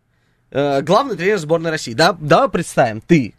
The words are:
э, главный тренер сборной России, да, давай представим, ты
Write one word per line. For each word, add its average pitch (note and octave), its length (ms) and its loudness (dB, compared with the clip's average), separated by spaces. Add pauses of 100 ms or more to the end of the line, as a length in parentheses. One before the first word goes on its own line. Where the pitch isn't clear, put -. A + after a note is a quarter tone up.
(500)
э, C#3 320 0
главный A3 340 0
тренер F#3+ 220 0
сборной E3 320 -4
России, D3+ 240 -8
да, E3 260 2
давай D#3+ 300 2
представим, B2+ 500 -2
ты C#3+ 380 2